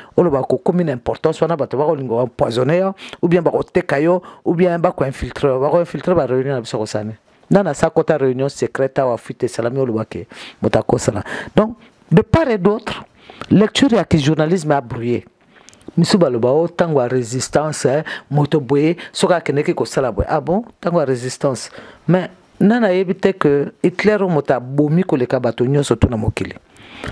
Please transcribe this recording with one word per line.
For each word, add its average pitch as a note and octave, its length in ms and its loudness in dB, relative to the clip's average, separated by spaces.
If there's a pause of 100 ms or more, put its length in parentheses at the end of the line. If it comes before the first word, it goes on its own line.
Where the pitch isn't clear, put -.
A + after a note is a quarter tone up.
(160)
oloba C#3+ 280 2
kokomi F3+ 400 0
na D3+ 80 -2
importance B2+ 500 -2
wana, E3 140 0
bato B2 220 -4
bakolinga C3+ 460 0
empoisonner B2+ 560 0
yo, F#3+ 160 -2 (260)
ou F3+ 60 2
bien E3+ 140 2
bakoteka D3 580 0
yo, F3 220 2 (220)
ou F3 100 0
bien E3+ 240 2
bakoinfiltre C#3+ 720 -2
yo, C3 120 2
bakoinfiltre E3 540 0
ba D3+ 140 2
réunion C3 260 0
na B2 80 -4
biso A#2 160 -6
kosani. G#2+ 360 -6 (360)
Nana F#3 240 4
sa D#3+ 160 2
kota D#3+ 260 2
réunion C3+ 320 0
secrète C3+ 520 -4
awa B2 180 0
fuite - 280 -8
esalami, A#2+ 340 -2
oloba A2 260 -2
ke - 220 -12 (340)
moto A2 160 0
akosala. - 460 0 (320)
Donc, A3+ 220 2 (340)
de F#3 100 6
part D#4+ 260 2
et A3 120 0
d'autre, G#3 440 -2 (460)
lecture A3 440 4
ya F#3 100 4
ki D#3+ 160 2
journalisme D3+ 520 0
a C#3 100 2
brouillé. A#2 440 -4 (720)
Misu E3+ 220 4
baloba B2 320 2
o E3 160 2
tango E3 340 0
ya A#2+ 60 0
résistance, C3 800 -2
hein, D3 160 2 (260)
moto D3 300 2
boye, C#3+ 380 2 (140)
soki F3+ 220 2
akendeki D3+ 400 0
kosala B2+ 380 -2
boye. F#2+ 180 -4
Ah D3+ 100 0
bon? F3 240 -2 (160)
Tango E3+ 200 0
ya C#3+ 60 0
résistance. B2+ 640 -4 (360)
Mais F3 220 0 (300)
nana G#3+ 340 2
yebi F#3 220 -2
te F#3+ 180 -4
que C#3+ 400 -2 (100)
Hitler F#3+ 380 0
o F#3 80 0
moto D3 240 0
abomi C#3+ 500 0
koleka C3 360 -2
bato A#2+ 260 -2
nyonso C#3 300 0
tu - 120 2
na A#2 100 -2
mokili. - 360 -4 (580)